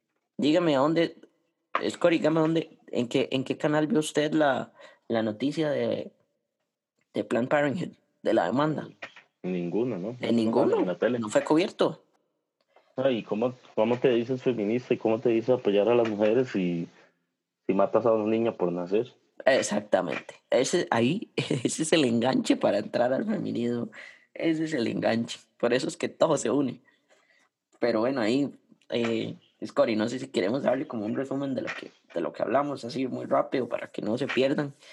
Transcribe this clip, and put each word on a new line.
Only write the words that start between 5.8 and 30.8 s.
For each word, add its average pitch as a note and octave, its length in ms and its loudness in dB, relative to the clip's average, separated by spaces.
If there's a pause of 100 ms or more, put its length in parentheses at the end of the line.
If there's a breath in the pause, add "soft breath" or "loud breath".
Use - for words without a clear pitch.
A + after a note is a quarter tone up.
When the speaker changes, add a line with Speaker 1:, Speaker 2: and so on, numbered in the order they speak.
Speaker 1:
de G2+ 100 -4
Planned A#2+ 240 -2
Parenthood, C#3+ 480 -2 (260)
de G#2 120 2
la G#2 100 4
demanda. C#3 440 -2 (540)
Speaker 2:
En F#2 100 -4
ninguna, F#2 440 -2
¿no? F#2 140 -8 (100)
Speaker 1:
En A#2 160 0
Speaker 2:
No A#2 60 2
Speaker 1:
ninguno. A#2+ 360 2
Speaker 2:
en F4 80 2
la F2+ 120 -4
tele. A#2+ 200 0
Speaker 1:
No A2 120 -4
fue C#3 120 4
cubierto. E3 640 0 (920)
Speaker 2:
Ay, B2+ 260 0
¿cómo, A2+ 320 -4 (200)
cómo A2+ 240 2
te C#3 120 4
dices A#2+ 320 0
feminista A#2 500 0
y A#2 60 -2
cómo A2+ 220 0
te A#2+ 100 2
dices A2+ 200 2
apoyar G#2 380 2
a A#2+ 60 6
las A#2 140 4
mujeres A2 400 2
si, F2 400 -2 (800 soft breath)
si F#3+ 60 0
matas F#3+ 340 2
a A2+ 60 4
una G#2+ 160 2
niña A2+ 280 0
por F2 160 0
nacer? F#2+ 420 -2 (320)
Speaker 1:
Exactamente. - 880 0 (160)
Ese, C3 400 2
ahí, B2 420 0
<laughs> - 40 -12
ese D3 480 -2
es - 80 -2
el D#3+ 120 6
enganche A#2+ 520 2
para G2+ 220 2
entrar B2 340 0
al G#3+ 120 0
feminismo. A#2+ 640 -2 (460 loud breath)
Ese D#3+ 300 -2
es D#3 100 -6
el A#2 140 0
enganche. A2+ 500 -2 (200)
Por A#2+ 140 2
eso C3 140 2
es - 100 -6
que - 120 -4
todo D#3 280 2
se A#2 140 -2
une. C3+ 300 0 (960 soft breath)
Pero A2+ 220 0
bueno, B2+ 200 0
ahí, B2+ 320 0 (360)
eh, A2+ 480 -2 (280)
Scotty, B2 300 2
no G#2+ 140 2
sé B2+ 100 -6
si C3 80 -10
queremos A#2 380 0
darle C3 240 0